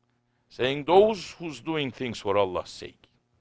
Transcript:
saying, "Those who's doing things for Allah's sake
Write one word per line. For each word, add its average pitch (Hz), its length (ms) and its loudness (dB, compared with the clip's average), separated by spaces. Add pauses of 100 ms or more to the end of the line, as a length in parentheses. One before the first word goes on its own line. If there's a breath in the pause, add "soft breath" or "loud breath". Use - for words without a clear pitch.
(480)
saying, 135 360 -4
"Those 190 480 4
who's 151 280 -12
doing 143 300 -4
things 120 280 -8
for 101 200 2
Allah's 90 320 0
sake - 380 -18 (320)